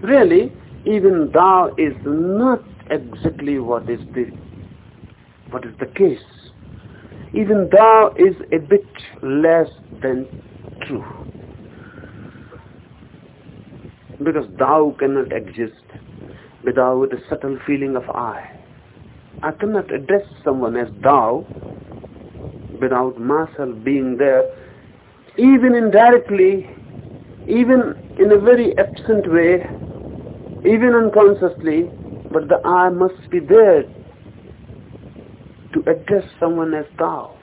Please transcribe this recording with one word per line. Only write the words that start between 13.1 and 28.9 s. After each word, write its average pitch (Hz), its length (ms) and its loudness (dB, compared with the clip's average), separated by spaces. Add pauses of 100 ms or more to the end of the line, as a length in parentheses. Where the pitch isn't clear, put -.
Because 151 240 -4 (120)
thou 143 400 0
cannot 135 340 -4
exist 110 520 -10 (800)
without 127 480 0
a 123 60 -10 (100)
subtle 139 380 -8
feeling 139 300 -4
of 123 140 -10
I. 117 320 -8 (1000)
I 156 100 -6
cannot 208 400 -6
address 190 320 -2 (180)
someone 127 340 -4
as 120 120 -6 (140)
thou 123 440 2 (1300)
without 127 400 -2
myself 139 640 -4
being 131 320 -2
there, 131 280 2 (920)
even 254 380 6
indirectly, 208 920 4 (800)
even 240 480 2 (240)
in 208 140 4
a 208 60 6
very 226 400 4
absent 202 520 -2